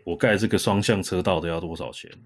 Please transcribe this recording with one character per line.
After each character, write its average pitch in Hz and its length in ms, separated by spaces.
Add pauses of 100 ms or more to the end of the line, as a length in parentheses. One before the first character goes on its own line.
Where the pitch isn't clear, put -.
我 87 120
盖 110 200
这 110 120
个 104 100
双 101 240
向 101 180
车 90 220
道 92 160
的 82 100
要 82 120
多 82 160
少 62 160
钱， - 180 (160)